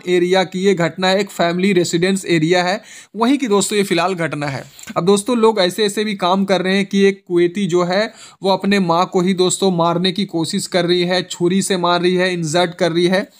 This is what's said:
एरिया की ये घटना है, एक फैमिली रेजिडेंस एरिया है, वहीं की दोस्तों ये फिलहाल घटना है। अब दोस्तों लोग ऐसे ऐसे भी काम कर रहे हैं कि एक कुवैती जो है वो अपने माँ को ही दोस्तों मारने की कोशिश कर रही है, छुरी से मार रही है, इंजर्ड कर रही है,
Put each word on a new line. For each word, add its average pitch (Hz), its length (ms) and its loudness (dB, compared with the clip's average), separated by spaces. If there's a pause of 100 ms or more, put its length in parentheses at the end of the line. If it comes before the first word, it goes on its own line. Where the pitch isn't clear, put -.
एरिया 180 360 2
की 185 160 -8
ये 196 140 2
घटना 170 340 -2
है, 190 120 2
एक 202 100 -4
फैमिली 180 420 0
रेजिडेंस 180 540 0
एरिया 170 380 2
है, 185 160 -2 (360)
वहीं 240 220 2
की 240 100 -4
दोस्तों 202 300 0
ये 196 60 2
फिलहाल 180 300 -2
घटना 151 320 -6
है। 139 180 -8 (320)
अब 165 100 -2
दोस्तों 202 320 2
लोग 220 220 2
ऐसे 180 260 0
ऐसे 208 180 -2
भी 214 120 -4
काम 196 280 0
कर 185 180 0
रहे 185 140 0
हैं 196 100 0
कि 196 180 2
एक 196 240 2
कुवैती 175 380 0
जो 175 180 0
है 196 280 -2 (300)
वो 185 80 0
अपने 196 300 0
माँ 170 260 2
को 185 140 -2
ही 185 160 2
दोस्तों 185 360 0
मारने 170 400 0
की 196 140 -4
कोशिश 170 400 -4
कर 175 200 0
रही 180 160 2
है, 180 200 -2
छुरी 180 400 -2
से 190 140 -2
मार 175 260 0
रही 180 120 2
है, 180 180 0
इंजर्ड 170 420 -2
कर 175 180 0
रही 175 140 2
है, 190 220 0 (120)